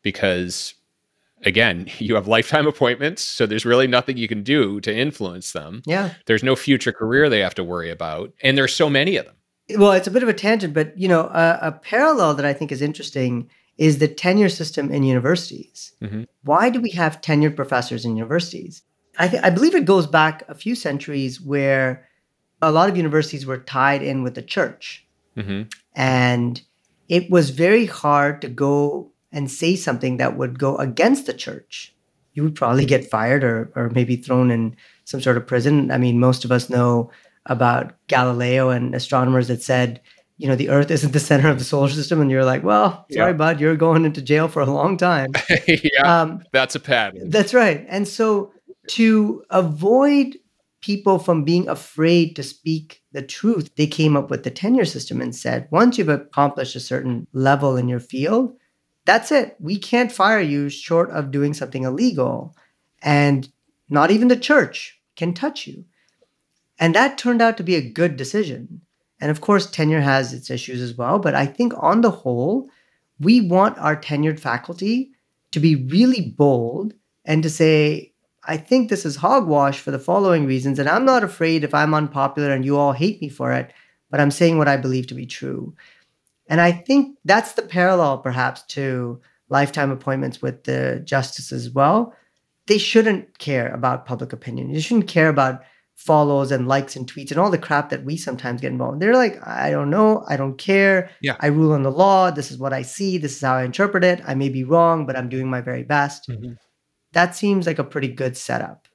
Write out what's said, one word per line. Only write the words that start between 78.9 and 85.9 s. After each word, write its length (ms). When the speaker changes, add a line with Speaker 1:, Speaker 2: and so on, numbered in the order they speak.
Speaker 2:
is 120
hogwash 640
for 100
the 80
following 480
reasons. 320
And 100
I'm 160
not 200
afraid 400
if 100
I'm 200
unpopular 580
and 120
you 140
all 140
hate 280
me 80
for 240
it, 200
but 120
I'm 100
saying 260
what 120
I 80
believe 320
to 60
be 120
true." 480